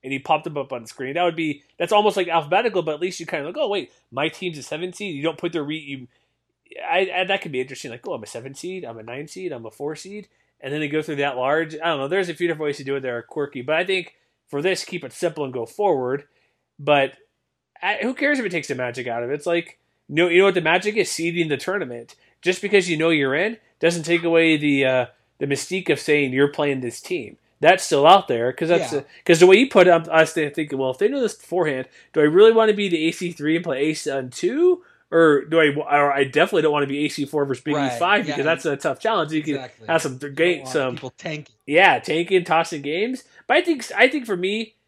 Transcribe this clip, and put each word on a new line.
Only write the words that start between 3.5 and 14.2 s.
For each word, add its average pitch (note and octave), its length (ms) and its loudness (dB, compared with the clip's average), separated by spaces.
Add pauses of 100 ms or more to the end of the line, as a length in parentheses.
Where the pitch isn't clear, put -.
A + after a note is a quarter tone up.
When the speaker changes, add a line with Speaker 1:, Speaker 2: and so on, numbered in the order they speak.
Speaker 1:
"Oh, D4 120 -2
wait, G3 220 -6 (200)
my C#3+ 180 -4
team's E3+ 280 -10
a C3 60 -14
seven F3 300 -10
seed." G3 220 -10
You C#3 80 -8
don't D#3+ 140 -2
put F3 140 -6
their D#3+ 120 -4
re-, D3+ 160 -6
you, C#3 280 -14 (800)
I, F#3 280 0
I, F#3 120 -2
that G3 160 -4
could E3 100 -12
be B2+ 100 -4
interesting. C3 300 -10
Like, A#2 160 -14
"Oh, F3+ 60 -8
I'm A#2 100 -10
a G#2 40 -18
seven B2+ 280 -14
seed, F3+ 300 -12
I'm A#2 120 -14
a A2 60 -16
nine B2+ 240 -12
seed, F#3 240 -10
I'm A#2 140 -12
a A2 60 -14
four D3 240 -10
seed." G3+ 320 -16 (340)
And C#3 120 -10
then D3+ 60 -4
they D3+ 80 -4
go D3+ 140 -2
through D3+ 160 -6
that C#3 200 -2
large. D3+ 380 0
I D#3+ 120 -4
don't D#3 120 -2
know. C3+ 80 -4
There's F3+ 220 -2
a E3 40 -8
few F3 140 -4
different D#3 160 -4
ways C#3+ 140 -4
to C#3 60 -14
do C#3 120 -4
it C3+ 60 -6
that C3 100 -6
are A#2 100 -6
quirky. C#3 400 -8
But D3 140 -2
I F3+ 100 0
think F#3 300 -4 (320)